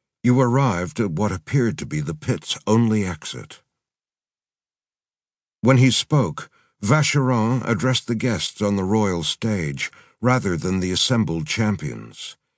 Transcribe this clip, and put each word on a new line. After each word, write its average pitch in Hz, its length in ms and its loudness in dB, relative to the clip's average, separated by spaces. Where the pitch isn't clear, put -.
you 123 160 4
arrived 117 600 0
at 101 120 0
what 95 200 0
appeared 113 460 0
to - 80 -8
be - 140 -4
the 76 160 -6
pit's - 500 -6
only 110 400 2
exit. 76 560 -10
When 131 160 6
he 123 140 8
spoke, - 580 0
Vacheron 127 840 2
addressed 131 400 0
the 120 80 -2
guests 107 460 -4
on 101 140 0
the 95 80 -2
royal 95 400 0
stage 90 680 -4
rather 117 360 2
than 92 220 -2
the 92 120 -2
assembled 85 540 0
champions. 73 920 -4